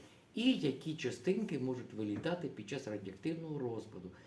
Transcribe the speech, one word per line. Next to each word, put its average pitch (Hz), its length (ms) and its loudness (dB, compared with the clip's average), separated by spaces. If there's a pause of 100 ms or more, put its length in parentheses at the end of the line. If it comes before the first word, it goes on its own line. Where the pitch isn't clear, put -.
(340)
і 247 180 6
які 151 440 2
частинки 180 640 2
можуть 123 360 -2
вилітати 110 540 0
під 107 200 -10
час 139 200 -4
радіоактивного 143 720 -4
розпаду. 104 520 -4 (160)